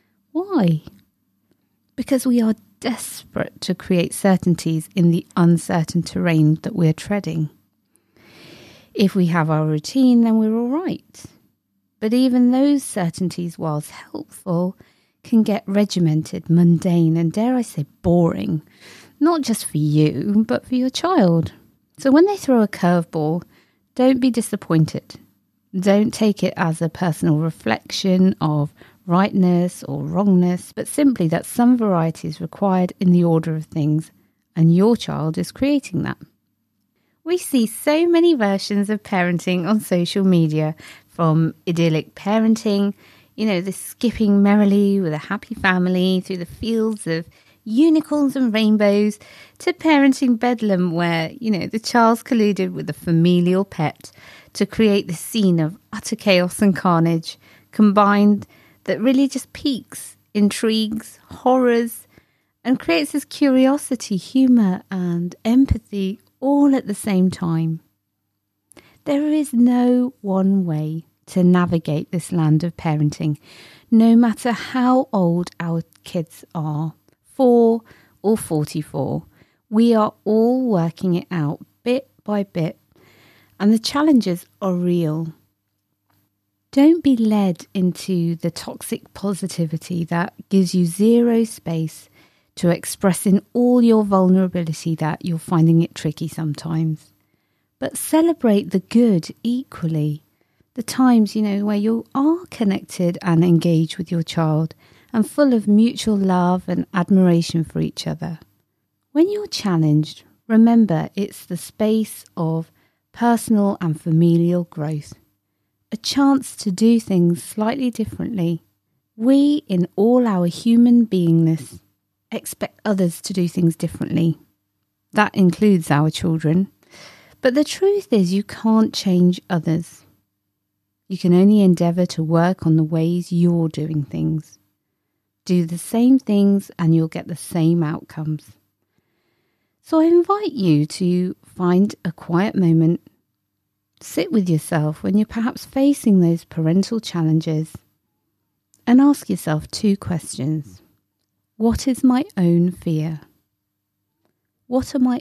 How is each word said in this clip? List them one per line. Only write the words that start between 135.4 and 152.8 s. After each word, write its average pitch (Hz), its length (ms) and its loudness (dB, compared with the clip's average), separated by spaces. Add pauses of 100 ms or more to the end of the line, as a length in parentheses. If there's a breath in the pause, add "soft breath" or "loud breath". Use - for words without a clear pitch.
Do 180 220 0
the 170 100 -8
same 247 440 2
things 202 580 2
and 165 160 2
you'll 160 140 2
get 175 180 -10
the 175 80 -10
same 165 480 0
outcomes. 151 680 -8 (1300)
So 320 180 0
I 320 40 4
invite 339 480 2
you 156 340 2
to 180 480 -2 (100)
find 180 500 0 (100)
a 170 80 -6
quiet 175 420 -4
moment, 165 480 2 (1000)
sit 349 300 -8
with 202 180 0
yourself 156 540 -2
when 196 160 0
you're 214 80 0
perhaps 233 400 -6
facing 269 540 2
those 170 240 2
parental 180 560 -2
challenges, 160 720 -2 (1120)
and 254 140 6
ask 285 280 2
yourself 156 400 -4
two 196 280 -2
questions. 151 840 -8 (760)
What 226 320 -2
is 247 160 -2
my 254 200 2 (120)
own 175 340 2
fear? 160 500 -6 (1500)